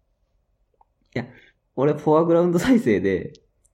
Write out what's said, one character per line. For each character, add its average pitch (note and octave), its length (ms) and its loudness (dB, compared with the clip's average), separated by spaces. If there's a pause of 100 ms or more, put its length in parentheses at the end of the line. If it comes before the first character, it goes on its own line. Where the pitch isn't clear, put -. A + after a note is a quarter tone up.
(1160)
い B2+ 40 -6
や、 A2+ 80 -10 (500)
俺 C#3+ 160 0
フ D3+ 200 -2
ォ D#3 60 4
ア E3+ 60 2
グ E3+ 100 0
ラ E3+ 60 2
ウ F3 80 0
ン E3+ 40 -2
ド F3 60 0
再 A#3+ 220 2
生 G2+ 200 0
で、 F#2+ 320 -4 (420)